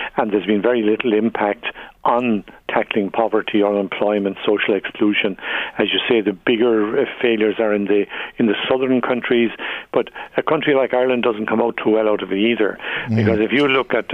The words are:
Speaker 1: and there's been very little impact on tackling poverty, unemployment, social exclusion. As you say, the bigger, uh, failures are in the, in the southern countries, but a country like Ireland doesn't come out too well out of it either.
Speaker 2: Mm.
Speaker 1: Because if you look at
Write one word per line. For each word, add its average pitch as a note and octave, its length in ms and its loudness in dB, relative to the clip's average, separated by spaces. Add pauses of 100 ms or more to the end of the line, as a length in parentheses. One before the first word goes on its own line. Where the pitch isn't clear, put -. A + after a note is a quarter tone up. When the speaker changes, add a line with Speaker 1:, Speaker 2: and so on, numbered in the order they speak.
(160)
Speaker 1:
and A2+ 160 0
there's F#2+ 140 0
been G2+ 160 2
very A#2+ 200 2
little G#2+ 300 0
impact G#2+ 540 0 (380)
on A#2+ 400 0 (240)
tackling G#2 420 -2
poverty, G#2+ 520 0
unemployment, G2+ 840 0
social G#2 280 2
exclusion. G2+ 640 -2 (400)
As G#2+ 160 0
you F#2+ 60 -2 (100)
say, A#2 120 4
the G2+ 120 0
bigger, A2+ 680 0
uh, B2+ 40 2 (160)
failures A2 380 2
are G#2+ 160 2
in G2+ 120 0
the, G2+ 200 2 (320)
in A#2+ 80 2
the G2+ 80 2 (140)
southern C3 340 2
countries, A#2+ 480 2 (420)
but B2 160 0 (280)
a - 60 0
country D3+ 300 0
like C3 220 2
Ireland B2+ 300 0
doesn't A2 220 -2
come A2+ 140 0
out A#2 160 0
too - 140 -2
well A2 180 2
out G#2 140 0
of F#2 100 -6
it F#2+ 60 -2
either. G#2+ 400 0 (300)
Speaker 2:
Mm. A2 80 0
Speaker 1:
Because A2 240 2
if A2 120 0
you C#3+ 140 2
look C3 260 0
at A2+ 220 0